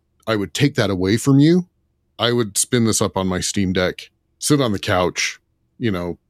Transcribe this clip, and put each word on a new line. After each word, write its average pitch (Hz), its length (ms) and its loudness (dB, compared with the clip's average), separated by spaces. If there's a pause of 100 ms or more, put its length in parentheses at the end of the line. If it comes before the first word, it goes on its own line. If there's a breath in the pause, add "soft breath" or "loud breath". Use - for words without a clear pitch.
(280)
I 110 80 0
would 98 180 -4
take 147 220 0
that 104 140 0
away 95 280 0
from 139 220 4
you, 175 280 4 (520)
I 117 120 0
would 120 260 -2
spin 120 280 0
this 107 160 0
up 98 160 -2
on 95 100 0
my 90 140 -2
Steam 95 320 -2
Deck, 90 360 -2 (300)
sit 147 220 0
on 120 100 0
the 95 80 -4
couch, - 600 -2 (380)
you 117 140 -2
know, 87 260 -6 (120)